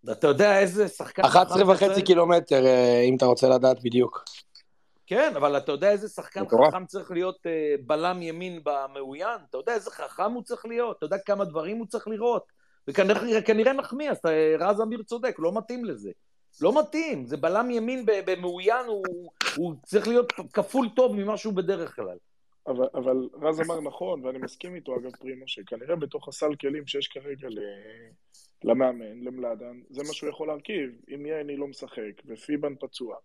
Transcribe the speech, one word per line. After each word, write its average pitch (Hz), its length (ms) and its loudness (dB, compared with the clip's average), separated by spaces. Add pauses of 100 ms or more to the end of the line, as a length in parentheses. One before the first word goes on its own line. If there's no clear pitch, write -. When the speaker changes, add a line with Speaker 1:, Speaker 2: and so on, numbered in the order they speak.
(120)
Speaker 1:
אתה 190 160 0
יודע 196 300 6
איזה 196 300 2
שחקן - 360 -4
Speaker 2:
אחת 180 260 8
עשרה 185 200 4
וחצי 180 140 8
Speaker 1:
חכם 190 100 4
צריך? 190 120 2
Speaker 2:
קילומטר, 170 600 6
אה, 123 340 6
אם 127 160 4
אתה 127 100 4
רוצה 123 220 6
לדעת 127 340 6
בדיוק. 120 420 0 (800)
Speaker 1:
כן, 262 300 2
אבל 143 200 2
אתה 139 160 -2
יודע 165 180 2
איזה 208 180 0
שחקן - 340 -10
Speaker 3:
מטורף. 147 320 6
Speaker 1:
חכם 185 120 -6
צריך 190 240 -12
להיות, 180 360 -4
אה, 156 280 0 (120)
בלם 170 360 -2
ימין 170 420 -10
במאוין? 139 720 -6 (120)
אתה 131 80 -8
יודע 226 160 -4
איזה 220 160 -6
חכם 175 420 -6
הוא 247 100 -8
צריך 240 240 -10
להיות? 233 320 -4
אתה - 80 -8
יודע 185 100 -2 (100)
כמה 202 180 0
דברים 165 320 -6
הוא 226 100 -8
צריך 214 220 -8
לראות? 226 340 -2 (460)
וכנראה, 202 540 2
כנראה 220 300 4
נחמיאס, 269 540 -4
אה, 156 320 4
רז 196 220 2
אמיר 226 220 -4
צודק, 220 360 -6
לא 160 200 0
מתאים 240 260 -8
לזה. 104 260 -8 (500)
לא 220 200 4
מתאים, 302 460 -2
זה 139 100 -6
בלם 190 340 0
ימין 240 360 -2
ב-, 208 140 2 (100)
במאוין, 185 560 0
הוא, 208 160 -6 (540)
הוא 165 180 -4 (120)
צריך 202 220 0
להיות 240 240 2 (200)
כפול 226 440 0
טוב 247 200 4
ממה 202 200 -4
שהוא 214 180 -6
בדרך 180 420 -4
כלל. 92 200 -10 (500)
Speaker 4:
אבל, 127 280 0
אבל 131 220 0 (260)
רז 156 180 -2
אמר 165 200 -4
נכון, 151 460 -8
ואני 131 120 -8
מסכים 175 360 -12
איתו, 135 220 -8
אגב, 123 140 -8 (100)
פרימו, 131 280 -14
שכנראה 120 480 -8
בתוך 147 320 -8
הסל 151 320 -4
כלים 143 260 -6
שיש 139 220 -6
כרגע 135 420 -14
ל-, 104 100 -10 (1040)
למאמן, 120 560 -2
למלאדן, 123 600 -10 (100)
זה 135 120 -12
מה 151 100 -10
שהוא 147 180 -10
יכול 156 180 -10
להרכיב. 151 420 -8 (240)
אם 143 120 -14
יני 147 300 -8
לא 143 100 -8
משחק, 123 460 -14 (140)
ופיבן 147 540 -6
פצוע 117 440 -12